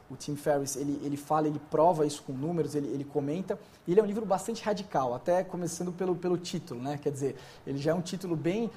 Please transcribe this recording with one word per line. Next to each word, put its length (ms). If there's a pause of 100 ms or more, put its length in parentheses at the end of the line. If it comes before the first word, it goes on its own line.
o 60
Tim 200
Ferriss, 420
ele, 260
ele 140
fala, 300
ele 120 (100)
prova 360
isso 180
com 80
números, 440
ele, 120
ele 160
comenta. 560 (280)
E 40
ele 80
é 40
um 20
livro 200
bastante 380
radical, 500
até 300
começando 480
pelo, 240
pelo 220
título, 440
né? 200
Quer 100
dizer, 240 (300)
ele 120
já 140
é 20
um 80
título 340
bem, 420